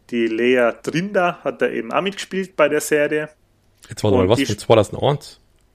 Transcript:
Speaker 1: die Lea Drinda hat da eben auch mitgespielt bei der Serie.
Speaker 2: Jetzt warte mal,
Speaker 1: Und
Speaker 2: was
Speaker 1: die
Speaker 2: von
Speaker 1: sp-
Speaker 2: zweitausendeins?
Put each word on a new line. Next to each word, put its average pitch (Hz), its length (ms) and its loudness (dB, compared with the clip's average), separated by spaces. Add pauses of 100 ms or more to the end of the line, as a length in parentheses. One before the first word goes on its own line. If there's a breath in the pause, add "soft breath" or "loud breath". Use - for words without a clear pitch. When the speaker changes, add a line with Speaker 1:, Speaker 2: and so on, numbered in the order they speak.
(120)
Speaker 1:
die 117 160 -2
Lea 120 440 2 (120)
Drinda 175 600 -2
hat 127 180 -4
da 123 60 0
eben 117 240 -6
auch 139 100 0
mitgespielt 190 540 -8
bei 147 140 4
der 147 120 -2
Serie. 151 480 -2 (600)
Speaker 2:
Jetzt - 140 -16
warte 101 140 4
mal, 95 60 4
Speaker 1:
Und 92 60 2
Speaker 2:
was 120 100 4
Speaker 1:
die 135 60 0
Speaker 2:
von 110 120 -2
Speaker 1:
sp- - 80 -14
Speaker 2:
zweitausendeins? 117 760 0 (360)